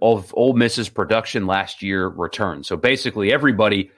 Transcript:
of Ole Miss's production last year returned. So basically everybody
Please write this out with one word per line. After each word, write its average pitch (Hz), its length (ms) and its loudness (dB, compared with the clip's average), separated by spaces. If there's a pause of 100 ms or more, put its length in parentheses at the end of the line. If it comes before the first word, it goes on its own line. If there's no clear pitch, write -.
of 110 360 2
Ole 127 160 4
Miss's 117 360 2
production 110 600 -2
last 95 340 -2
year 95 240 -2
returned. 85 580 -6
So 92 120 -6
basically 120 560 0
everybody 107 640 2